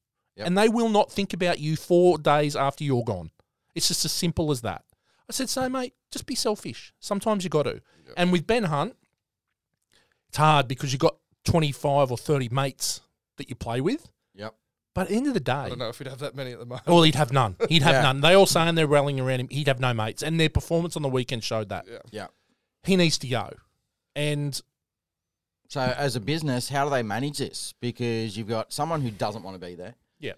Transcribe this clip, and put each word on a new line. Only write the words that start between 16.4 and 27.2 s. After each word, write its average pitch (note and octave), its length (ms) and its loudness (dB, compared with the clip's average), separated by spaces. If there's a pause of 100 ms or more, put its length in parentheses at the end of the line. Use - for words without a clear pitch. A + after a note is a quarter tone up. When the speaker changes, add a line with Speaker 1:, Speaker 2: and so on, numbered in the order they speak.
Speaker 3:
at A2+ 60 -16
the B2 60 -14
moment. B2 220 -10
Speaker 2:
Well, E3+ 160 10
he'd D#3 120 6
have C#3 180 2
none. A#2+ 240 2 (100)
He'd B2 140 4
have D3+ 140 6
Speaker 1:
Yeah. B2+ 80 4
Speaker 2:
none. C3+ 180 2
They E3 120 6
all G3 120 8
saying E3 300 2
they're D#3+ 120 4
rallying C#3+ 320 2
around B2+ 220 -2
him. C3 100 -6
He'd C#3+ 160 -2
have B2+ 140 2
no B2+ 120 0
mates. A2 300 -4
And E3 160 0
their D#3+ 100 4
performance E3+ 460 -2
on D#3 60 -6
the C#3 80 -2
weekend B2+ 340 -2
showed A2 240 -4
that. F#2+ 180 -8
Speaker 3:
Yeah. A2+ 140 -16 (120)
Speaker 1:
Yeah. G#2 160 -10 (560)
Speaker 2:
He F#3+ 120 2
needs E3+ 240 4
to C3 80 -10
go. A#2 220 -4 (640)
And D3 440 -4 (1080)
Speaker 1:
So C#3 140 -6
as B2+ 340 0
a A#2 60 -4
business, C#3+ 480 -2
how C#3 160 0
do D3 60 -2
they B2+ 120 0
manage B2 360 -4